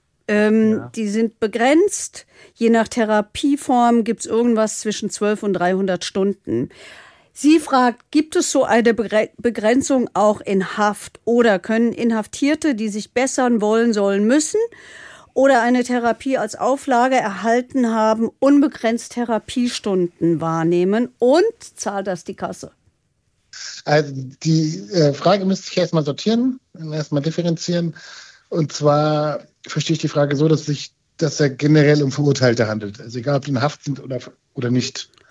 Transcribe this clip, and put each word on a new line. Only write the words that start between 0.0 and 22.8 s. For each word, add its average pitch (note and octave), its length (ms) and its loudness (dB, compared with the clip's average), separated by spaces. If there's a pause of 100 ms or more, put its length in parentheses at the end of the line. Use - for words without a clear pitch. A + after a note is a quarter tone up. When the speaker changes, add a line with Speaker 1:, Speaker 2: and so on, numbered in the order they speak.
Speaker 1:
Ähm, G#3+ 520 2
Speaker 2:
Ja. B2 160 -12
Speaker 1:
die A3 140 -4
sind A3 320 -2
begrenzt. C4 840 0 (300)
Je A3+ 160 2
nach A3+ 180 2
Therapieform A#3 1160 0
gibt's A3 220 -4
irgendwas A3 540 0
zwischen G#3 300 -6
zwölf G#3 320 -2
und G#3 100 -2
dreihundert F#3 520 0
Stunden. F#3+ 680 -4 (640)
Sie D#4 240 4
fragt, B3+ 520 0
gibt D#4 260 0
es F4 140 0
so C4+ 140 2
eine A3+ 300 2
Begre-, G#3+ 440 -2
Begrenzung A#3+ 760 0
auch G#3 260 2
in F#3+ 380 -2
Haft - 460 -4
oder A#3 340 4
können A3+ 340 0
Inhaftierte, C4+ 840 -2
die A3 140 -4
sich G3+ 240 -8
bessern B3 480 0
wollen, A3 320 2
sollen, G3+ 340 0
müssen D4+ 340 2 (760)
oder C4 260 4
eine B3 220 2
Therapie A#3+ 560 -2
als G#3+ 160 -6
Auflage B3+ 640 0
erhalten A#3 720 0
haben, A3 480 0
unbegrenzt C4 760 2
Therapiestunden G#3 1300 -2
wahrnehmen F3 680 0 (100)
und C4+ 240 4 (320)
zahlt G3+ 320 -8
das F3+ 160 -6
die - 140 -12
Kasse? - 340 -10 (1120)